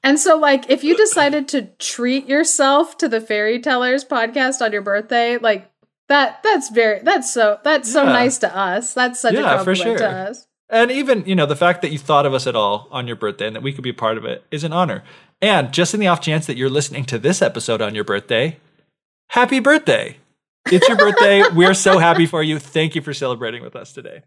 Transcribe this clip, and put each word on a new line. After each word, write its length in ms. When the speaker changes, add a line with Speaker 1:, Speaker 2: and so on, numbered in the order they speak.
Speaker 1:
And 140
so, 180
like, 320
if 140
you 140
decided 520
to 140
treat 480
yourself 720
to 100
the 120
Fairy 400
Tellers 440
podcast 560
on 120
your 100
birthday, 560
like, 320
that, 340
that's 280
very, 340
that's 280
so, 300
that's 300
so 100
Speaker 2:
Yeah. 100
Speaker 1:
nice 260
to 140
us. 420
That's 260
such 140
a 20
Speaker 2:
Yeah, 220
for 80
Speaker 1:
compliment 220
to 60
Speaker 2:
sure. 40
Speaker 1:
us. 380
Speaker 2:
And 220
even, 340
you 120
know, 100
the 80
fact 280
that 100
you 60
thought 280
of 80
us 140
at 80
all 340
on 160
your 80
birthday 320
and 80
that 80
we 100
could 120
be 60
a 40
part 240
of 60
it 260
is 140
an 80
honor. 320
And 320
just 220
in 60
the 80
off 120
chance 260
that 100
you're 120
listening 360
to 140
this 220
episode 400
on 140
your 80
birthday, 560
happy 320
birthday. 560
It's 220
your 80
birthday. 520
Speaker 1:
<laughs> 60
Speaker 2:
We're 200
so 240
happy 280
for 160
you. 160
Thank 380
you 60
for 120
celebrating 480
with 140
us 160
today. 340